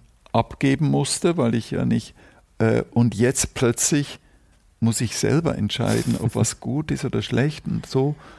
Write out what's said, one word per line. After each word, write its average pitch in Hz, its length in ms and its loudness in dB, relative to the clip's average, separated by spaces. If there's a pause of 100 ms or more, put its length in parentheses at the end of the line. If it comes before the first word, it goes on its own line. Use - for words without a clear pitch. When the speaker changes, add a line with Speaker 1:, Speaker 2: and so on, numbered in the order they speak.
(320)
Speaker 1:
abgeben 139 580 2
musste, 143 480 0
weil 120 180 2
ich 113 160 -4
ja 127 140 -2
nicht, 117 300 -2 (440)
äh, 113 320 4
und 120 240 2
jetzt 120 380 0
plötzlich - 640 0 (600)
muss 113 220 0
ich 117 160 -2
selber 143 400 2
entscheiden, 110 640 0
ob - 160 -2
was 113 240 0
Speaker 2:
<laughs> - 20 -20
Speaker 1:
gut 143 300 -4
ist 139 140 -4
oder 117 160 -2
schlecht 127 460 -2
und 110 180 -4
so. 139 300 0 (240)